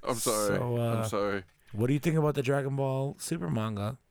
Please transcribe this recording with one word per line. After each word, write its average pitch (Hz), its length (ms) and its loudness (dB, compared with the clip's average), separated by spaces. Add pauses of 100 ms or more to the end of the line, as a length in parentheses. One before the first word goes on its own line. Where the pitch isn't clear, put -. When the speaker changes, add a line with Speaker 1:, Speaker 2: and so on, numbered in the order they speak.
Speaker 1:
I'm 127 120 0
sorry. 107 400 2
Speaker 2:
So, 120 200 0
uh, 117 260 2
Speaker 1:
I'm 107 60 -2
sorry. 101 360 0 (280)
Speaker 2:
what 107 160 0
do 147 40 4
you 147 60 2
think 156 180 2
about 151 180 2
the 143 80 -2
Dragon 139 340 0
Ball 135 420 -2
Super 165 320 -4
manga 110 480 -2 (120)